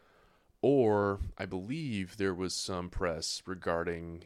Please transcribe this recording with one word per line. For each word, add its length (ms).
or 580
I 80
believe 720
there 160
was 200
some 360
press 560
regarding 800